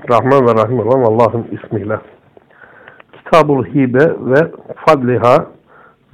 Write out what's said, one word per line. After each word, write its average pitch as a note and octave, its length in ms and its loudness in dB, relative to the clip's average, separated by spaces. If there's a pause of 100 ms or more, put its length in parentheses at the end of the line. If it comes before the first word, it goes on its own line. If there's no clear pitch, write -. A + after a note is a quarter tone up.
(100)
Rahman B2 360 2
ve A#2 160 2
Rahim A#2+ 160 -2
olan B2 240 0
Allah'ın A2+ 480 0
ismiyle. G#2+ 480 -8 (1120)
Kitabul D3+ 520 0
Hibe B2 680 0
ve D#3+ 220 0 (240)
Fadliha B2 680 2 (680)